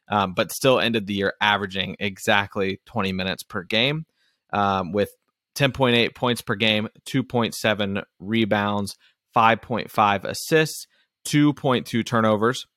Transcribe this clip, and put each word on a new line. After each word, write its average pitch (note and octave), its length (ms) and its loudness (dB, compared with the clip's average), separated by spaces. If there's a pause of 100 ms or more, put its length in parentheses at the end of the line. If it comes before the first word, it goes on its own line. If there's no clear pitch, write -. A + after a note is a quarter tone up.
(100)
um, G2 240 0
but G#2 180 -2
still B2+ 260 2
ended A2 280 0
the G#2 80 -4
year G2 260 0
averaging G2 580 0
exactly G2+ 840 -2
twenty G2 280 -4
minutes F#2 320 -4
per G2 180 -8
game, C3 420 0 (480)
um, F#2+ 400 0
with G2+ 160 0 (460)
ten C3+ 180 0
point B2 240 2
eight A#2+ 180 2
points B2 280 -2
per A#2 120 -4
game, G#2+ 360 0 (160)
two C3 180 -2
point A2+ 300 -2
seven G2+ 480 -2 (160)
rebounds, G#2 800 0 (340)
five A2+ 300 4
point - 280 -6
five G2+ 360 2
assists, - 600 -2 (380)
two D3 300 2
point B2+ 320 -2
two A2+ 160 -2
turnovers. A2 640 0 (100)